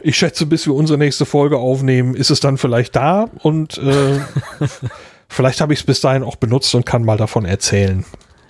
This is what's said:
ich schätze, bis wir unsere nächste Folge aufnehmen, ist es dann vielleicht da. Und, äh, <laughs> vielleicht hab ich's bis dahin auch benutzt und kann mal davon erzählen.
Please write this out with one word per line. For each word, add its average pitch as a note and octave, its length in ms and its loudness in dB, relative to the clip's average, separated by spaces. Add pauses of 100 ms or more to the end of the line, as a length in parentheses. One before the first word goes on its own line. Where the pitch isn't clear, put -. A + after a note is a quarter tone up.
ich D#3 140 0
schätze, E3 300 -2
bis D#3+ 200 0
wir D3 80 0
unsere D3+ 240 2
nächste D3 280 0
Folge D3 320 2
aufnehmen, B2+ 560 0
ist C3 160 0
es C#3 100 2
dann C#3 160 2
vielleicht A#2+ 400 0
da. F3 320 2 (140)
Und, D#3 360 -2
äh, C#3 420 2 (400)
<laughs> C#3+ 80 -2 (600)
vielleicht B2+ 320 0
hab D3+ 100 0
ich's D3 120 0
bis - 180 0
dahin C3+ 220 2
auch - 140 -8
benutzt - 380 0
und B2 120 2
kann A#2+ 180 0
mal A2 140 2
davon A2 260 0
erzählen. F#2+ 600 0 (460)